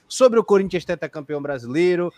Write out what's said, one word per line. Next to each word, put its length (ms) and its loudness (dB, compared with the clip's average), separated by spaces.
sobre 320 4
o 60 2
Corinthians 400 0
tetracampeão 560 -8
brasileiro, 760 -2